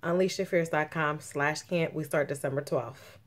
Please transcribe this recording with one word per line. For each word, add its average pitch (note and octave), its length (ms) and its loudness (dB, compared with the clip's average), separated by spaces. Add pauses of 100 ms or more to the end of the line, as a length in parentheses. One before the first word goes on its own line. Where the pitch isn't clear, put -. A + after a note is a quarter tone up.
Unleash F3+ 300 2
your G3 80 0
fierce E3+ 240 2
dot D3+ 220 2
com D3+ 280 0
slash D3+ 440 0
camp. E3 320 0
We D#3 100 -2
start C#3+ 240 2
December C#3 320 -2
twelfth. C3 680 -6